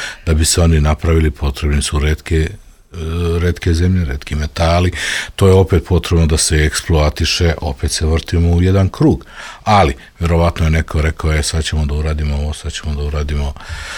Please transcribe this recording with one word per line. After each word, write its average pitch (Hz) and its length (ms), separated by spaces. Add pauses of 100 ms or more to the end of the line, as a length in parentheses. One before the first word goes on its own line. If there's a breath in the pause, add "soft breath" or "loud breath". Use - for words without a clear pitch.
(260 loud breath)
Da 82 80
bi 78 100
se - 160
oni 82 200
napravili, 78 500
potrebne 73 520
su - 160
retke, 76 380
e, - 600 (400)
retke 85 360
zemlje, 90 300
retki 69 300
metali. 85 580 (440 loud breath)
To 98 100
je 95 60
opet 95 320
potrebno 82 420
da 78 100
se 78 200
eksploatiše, 76 1040
opet 76 300
se - 160
vrtimo 82 440
u 87 120
jedan 95 260
krug. - 360 (400 loud breath)
Ali, 95 300 (240 loud breath)
vjerovatno 85 480
je 78 40
neko 78 320
rekao, 78 300
„E, 76 100
sad 80 220
ćemo 78 220
da 71 80
uradimo 76 420
ovo, 73 160
sad 73 200
ćemo 76 220
da 73 80
uradimo 73 520 (440 loud breath)